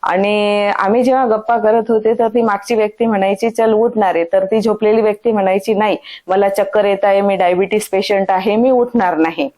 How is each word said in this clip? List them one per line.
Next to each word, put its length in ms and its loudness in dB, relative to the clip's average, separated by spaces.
आणि 720 0
आम्ही 280 0
जेव्हा 220 2
गप्पा 320 0
करत 320 0
होते, 240 2
तर 140 0
ती 140 0
मागची 340 -2
व्यक्ती 300 -2
म्हणायची, 440 0
"चल, 240 0
उठ 220 2
ना 180 0
रे." 100 0
तर 220 0
ती 160 0
झोपलेली 400 2
व्यक्ती 300 0
म्हणायची, 420 0
"नाही, 240 0
मला 220 2
चक्कर 360 0
येत 200 0
आहे, 160 4
मी 140 0
डायबिटीस 540 0
पेशंट 420 -2
आहे, 240 0
मी 160 2
उठणार 460 0
नाही." 400 -2